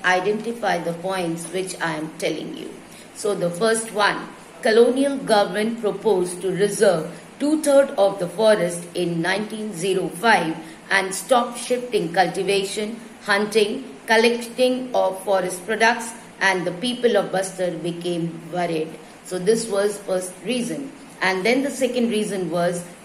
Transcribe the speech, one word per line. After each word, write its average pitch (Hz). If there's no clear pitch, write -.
identify 190
the 170
points 175
which 185
I 160
am 156
telling 165
you. -
So 208
the 175
first 226
one, 190
colonial 254
government 208
proposed 190
to 185
reserve 185
two-thirds 285
of 196
the 175
forest 175
in 170
nineteen 208
zero 180
five 185
and 190
stop -
shifting 208
cultivation, 196
hunting, 208
collecting 240
of 190
forest 185
products, 226
and 185
the 175
people 240
of 180
Bastar 180
became 170
worried. 165
So 185
this 208
was 202
first 185
reason. 165
And 185
then 254
the 285
second 240
reason 190
was 175